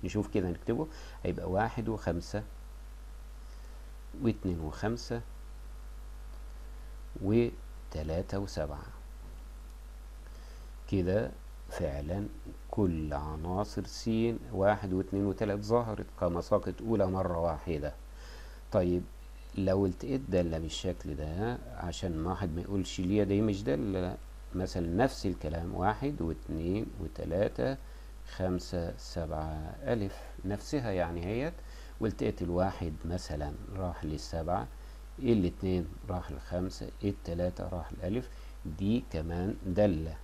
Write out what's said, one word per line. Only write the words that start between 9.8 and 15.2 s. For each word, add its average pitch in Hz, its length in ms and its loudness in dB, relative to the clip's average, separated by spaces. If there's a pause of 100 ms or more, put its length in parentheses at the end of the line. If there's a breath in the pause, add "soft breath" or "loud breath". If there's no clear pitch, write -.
كده 98 420 4 (380)
فعلا 78 580 0 (440)
كل 80 440 4
عناصر 80 720 0
س - 240 -2 (420)
واحد 98 400 6
واتنين 98 340 4